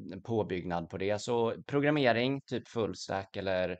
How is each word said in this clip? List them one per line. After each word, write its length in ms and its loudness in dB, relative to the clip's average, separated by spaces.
en 80 -12
påbyggnad 680 -2
på 80 -6
det. 240 0
Så 460 0
programmering, 760 4
typ 260 -4
full 280 0
stack 420 -6
eller, 320 0